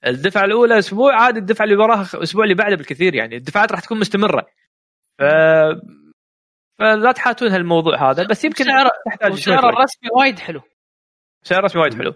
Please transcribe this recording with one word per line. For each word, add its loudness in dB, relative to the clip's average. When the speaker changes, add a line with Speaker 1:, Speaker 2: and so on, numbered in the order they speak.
Speaker 1:
الدفعة -2
الأولى 2
أسبوع 2
عادي، 2
الدفعة -2
اللي 2
وراها 2
خ-، -12
الأسبوع -2
اللي 2
بعده 0
بالكثير، -4
يعني -6
الدفعات -2
راح -6
تكون -8
مستمرة. -2
ف-، 2
فلا 2
تحاتون -2
هالموضوع 0
هذا، -2
بس -4
يمكن -2
Speaker 2:
وسعر، 2
Speaker 1:
تحتاج -4
شوية -2
Speaker 2:
وسعر 2
Speaker 1:
وقت. 2
Speaker 2:
الرسمي -2
وايد 0
حلو. -14
Speaker 1:
سعر -2
الرسمي 0
وايد 0
حلو. -6